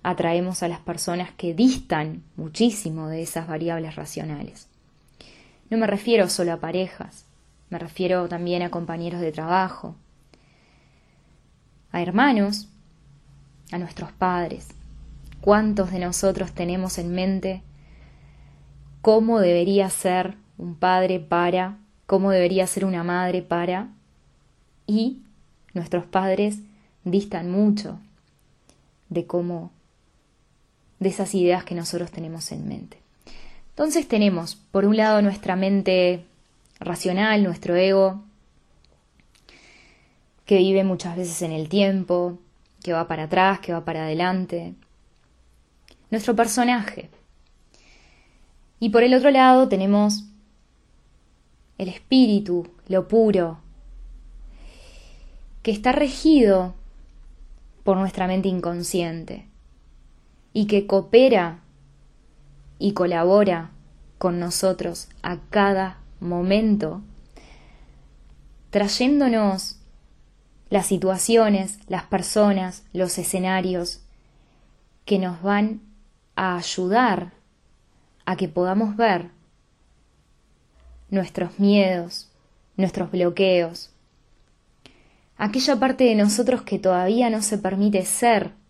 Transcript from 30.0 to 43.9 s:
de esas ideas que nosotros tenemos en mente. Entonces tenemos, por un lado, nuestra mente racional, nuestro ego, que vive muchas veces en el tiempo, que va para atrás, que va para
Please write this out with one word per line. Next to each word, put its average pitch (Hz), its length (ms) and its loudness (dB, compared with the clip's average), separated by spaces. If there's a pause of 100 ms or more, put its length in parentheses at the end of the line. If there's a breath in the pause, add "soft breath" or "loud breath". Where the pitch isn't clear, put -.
de 190 100 -2
esas 190 280 -4
ideas 180 260 2
que 175 140 -10
nosotros 170 340 -8
tenemos 165 400 -12
en - 160 -10
mente. - 320 -14 (720 soft breath)
Entonces 302 380 -2
tenemos, 196 480 0
por - 300 -2
un 214 100 4
lado, 214 260 4
nuestra 196 320 -2
mente 185 680 2 (560)
racional, 196 640 0
nuestro 175 320 -2
ego, 190 480 2 (2250 soft breath)
que 196 120 6
vive 190 240 4
muchas 180 340 -4
veces 175 260 -8
en 160 100 -6
el 156 160 -6
tiempo, 180 680 0 (440)
que 175 100 -6
va 165 140 -2
para 156 180 -6
atrás, 185 360 2
que 175 120 -8
va 165 120 -6
para 160 180 -6